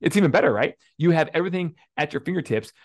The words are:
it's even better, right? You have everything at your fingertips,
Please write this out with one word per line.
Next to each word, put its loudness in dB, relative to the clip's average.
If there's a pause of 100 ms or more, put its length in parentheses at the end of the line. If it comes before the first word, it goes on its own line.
it's -2
even 4
better, 2
right? -2 (240)
You 2
have 2
everything -4 (220)
at -4
your -6
fingertips, -6 (120)